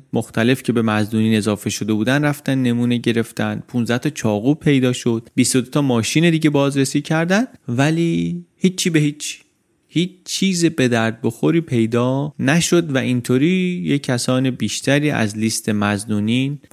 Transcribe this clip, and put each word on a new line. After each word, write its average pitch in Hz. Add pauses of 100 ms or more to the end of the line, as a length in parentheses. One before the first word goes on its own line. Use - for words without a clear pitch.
(120)
مختلف 117
که -
به 117
مظنونین 110
اضافه 107
شده 104
بودن 123
رفتن 143
نمونه 120
گرفتن. 113
پونزده 120
تا 151
چاقو 113
پیدا 135
شد، 117
بیست 127
و 131
دو 120
تا 151
ماشین 139
دیگه 156
بازرسی 139
کردن، 170 (240)
ولی 170 (120)
هیچی 185
به 160
هیچ، 147 (500)
هیچ 180 (140)
چیز 180
به 156
درد 113
بخوری 151
پیدا 127
نشد 160
و 131
اینطوری 147
یه 147
کسان 131
بیشتری 135
از 110
لیست 110
مظنونین 107 (140)